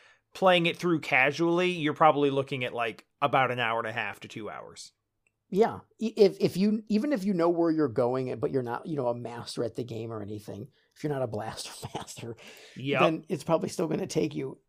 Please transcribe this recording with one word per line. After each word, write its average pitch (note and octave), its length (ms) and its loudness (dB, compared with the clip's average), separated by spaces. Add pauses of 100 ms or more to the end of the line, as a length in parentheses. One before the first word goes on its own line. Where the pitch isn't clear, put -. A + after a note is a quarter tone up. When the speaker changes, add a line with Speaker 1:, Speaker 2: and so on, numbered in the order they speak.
(340)
Speaker 1:
playing F3+ 320 6
it E3+ 100 -2
through E3+ 240 0
casually, E3 720 2
you're D3+ 240 0
probably D3 360 6
looking C3+ 340 -2
at, A#2+ 100 -6
like, A#2 320 -4 (140)
about C3+ 300 4
an B2 80 -4
hour A#2 200 0
and A2+ 100 -2
a G#2+ 40 -6
half G#2+ 280 -6
to G#2+ 80 -16
two G#2+ 220 -10
hours. - 420 -16 (600)
Speaker 2:
Yeah. F3+ 280 2 (180)
E-, A3 180 -4
if, G3 220 8
if E3+ 180 0
you, G#3+ 320 2
even A3 240 2
if F#3+ 120 -2
you G3+ 100 0
know E3+ 140 4
where E3+ 240 4
you're D#3 160 2
going, B2 500 0
but A#2+ 140 -2
you're C3 100 0
not, A#2 240 -6
you E3 80 -6
know, B2+ 140 -2
a A#2+ 80 0
master A#2+ 480 -8
at A2 100 -6
the B2+ 80 -6
game A2+ 300 -8
or G#2+ 100 -8
anything, G#2 460 -12 (260)
if - 80 -20
you're D3+ 100 -2
not C3+ 100 -2
a B2 40 -2
Blaster G#2+ 460 -8 (160)
<laughs> - 60 -14
Master, A#2 420 -12 (400)
Speaker 1:
Yep. C3+ 240 -2
Speaker 2:
then D#3+ 280 2
it's F3 140 -4
probably E3+ 260 0
still E3+ 200 -4
gonna E3+ 180 -4
take - 260 -2
you C#3 260 -8 (100)